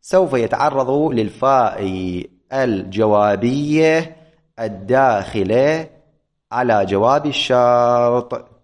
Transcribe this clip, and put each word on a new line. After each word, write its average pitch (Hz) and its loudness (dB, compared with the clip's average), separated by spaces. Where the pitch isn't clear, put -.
سوف 185 0
يتعرض 127 -2
للفاء 131 0
الجوابية 120 0
الداخلة 113 0
على 117 0
جواب 117 0
الشرط. 120 0